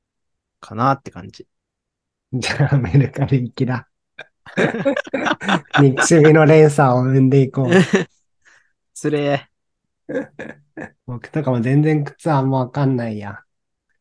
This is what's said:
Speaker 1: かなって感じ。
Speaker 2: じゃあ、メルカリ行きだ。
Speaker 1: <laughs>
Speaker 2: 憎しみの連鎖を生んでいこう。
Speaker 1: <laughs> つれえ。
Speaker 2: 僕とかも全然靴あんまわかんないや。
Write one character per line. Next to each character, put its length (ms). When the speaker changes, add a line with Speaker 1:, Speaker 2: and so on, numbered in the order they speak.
Speaker 1:
か 160
な 180
っ 80
て 100
感 180
じ。 180
Speaker 2:
じ 180
ゃ 220
あ、 40
メ 140
ル 180
カ 140
リ 200
行 100
き 120
だ。 220
Speaker 1:
<laughs> 1400
Speaker 2:
憎 240
し 100
み 180
の 120
連 220
鎖 220
を 140
生 180
ん 80
で 120
い 100
こ 120
う。 80
Speaker 1:
<laughs> 1200
つ 160
れ 140
え。 240
Speaker 2:
僕 220
と 160
か 80
も 100
全 220
然 200
靴 280
あ 100
ん 80
ま 100
わ 100
か 160
ん 100
な 140
い 100
や。 200